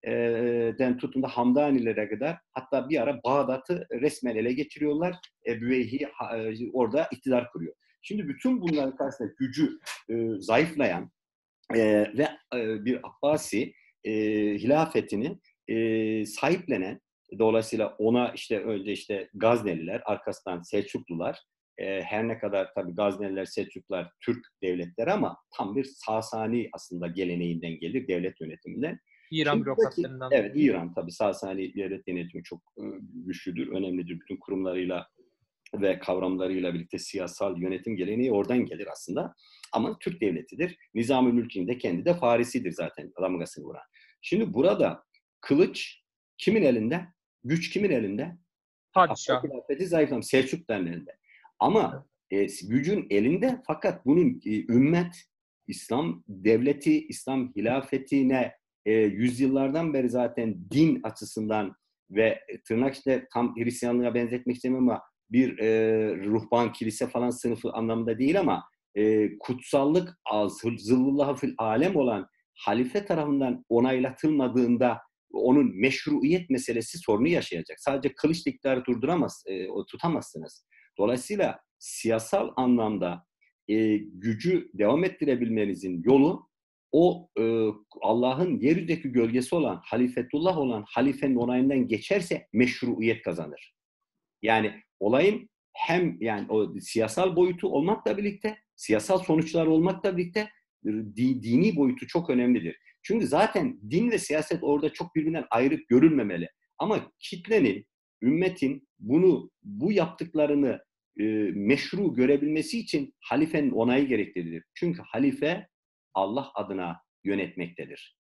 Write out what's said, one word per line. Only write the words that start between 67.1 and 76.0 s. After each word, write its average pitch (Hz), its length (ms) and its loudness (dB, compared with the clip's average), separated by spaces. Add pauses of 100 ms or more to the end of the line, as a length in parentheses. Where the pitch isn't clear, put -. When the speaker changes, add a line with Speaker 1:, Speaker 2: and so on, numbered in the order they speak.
Speaker 1:
sınıfı 120 420 -4
anlamında 113 480 -2
değil 147 200 2
ama, 110 260 0 (300)
e, 107 340 4 (100)
kutsallık, 147 840 0
az-, 107 360 -2 (160)
zıllullahi 131 640 2
fil 131 180 -4
alem 120 380 2
olan 117 320 0 (260)
halife 123 520 -2
tarafından 143 640 0
onaylatılmadığında 127 1300 4 (300)
onun 120 440 4
meşruiyet 139 720 2